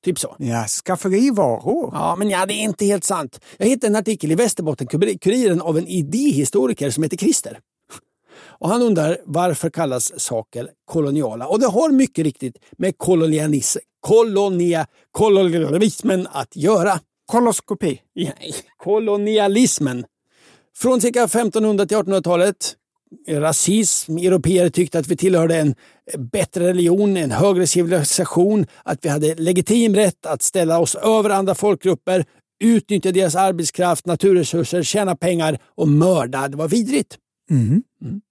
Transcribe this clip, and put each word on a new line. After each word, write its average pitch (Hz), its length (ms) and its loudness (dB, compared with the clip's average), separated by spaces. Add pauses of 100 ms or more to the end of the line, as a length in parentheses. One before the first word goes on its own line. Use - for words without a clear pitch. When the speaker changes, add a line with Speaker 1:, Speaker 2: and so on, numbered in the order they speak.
Speaker 1:
Typ 185 140 -2
så. - 200 -8
Speaker 2:
Ja, 117 280 -2
skafferivaror. 190 1300 -2
Speaker 1:
Ja, 165 240 -2
men 208 120 -2
ja, 190 160 0
det 202 80 -4
är 214 80 -6
inte 214 240 -4
helt 196 180 0
sant. 165 360 -6 (180)
Jag 202 80 0
hittade 254 200 2
en 208 100 2
artikel 196 360 -2
i - 20 2
Västerbotten-Kuriren 180 1300 0
av 160 180 -2
en 175 80 -4
idéhistoriker 143 1040 0
som 143 120 -2
heter 160 140 -4
Christer. - 420 -2 (840)
Och - 260 -8
han 240 140 2
undrar 175 420 0
varför 165 460 -2
kallas 135 500 -4
saker - 500 -8 (140)
koloniala. 139 600 -4
Och 196 140 0
det 262 60 2
har 247 240 0
mycket 262 340 2
riktigt 131 340 -6 (200)
med 185 200 -2
kolonialis-, 156 800 0 (280)
kolonia-, 190 800 2 (240)
kolonialismen 190 1200 2
att - 240 -8
göra. 180 440 2 (340)
Speaker 2:
Koloskopi. 214 680 0 (120)
Speaker 1:
Ja, 151 200 -6 (440)
kolonialismen. 202 1300 0 (720)
Från 247 240 0
cirka 240 280 2
femtonhundra 214 580 0
till 208 100 -2
artonhundratalet. 185 800 0 (520)
Rasism. 160 880 0
Européer 180 500 2
tyckte 170 300 -2
att 147 100 -4
vi 175 80 0
tillhörde 165 400 2
en 151 180 2 (440)
bättre 175 500 -2
religion, 185 480 2
en 151 140 -2
högre 180 360 2
civilisation, 175 1000 0 (180)
att - 200 -6
vi 170 40 -2
hade 151 260 0
legitim 185 600 2
rätt 202 320 2
att 151 160 -4
ställa 170 360 0
oss 170 160 0
över 214 360 2
andra 196 240 2
folkgrupper, 185 720 0 (400)
utnyttja 208 480 2
deras 180 240 0
arbetskraft, 175 720 0
naturresurser, 175 760 0
tjäna 185 340 -2
pengar 165 420 0 (160)
och 160 140 0
mörda. 147 600 2
Det 139 80 -10
var 156 120 -4
vidrigt. 233 500 -2 (320)
Speaker 2:
Mm. 135 320 2 (200)
Speaker 1:
Mm. 165 180 -10 (100)